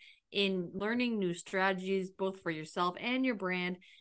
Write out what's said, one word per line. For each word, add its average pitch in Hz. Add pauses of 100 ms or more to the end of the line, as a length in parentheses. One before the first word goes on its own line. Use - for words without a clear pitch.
(320)
in 190
learning 226
new 180
strategies, 190
both 190
for 170
yourself 175
and 254
your 254
brand, 180 (240)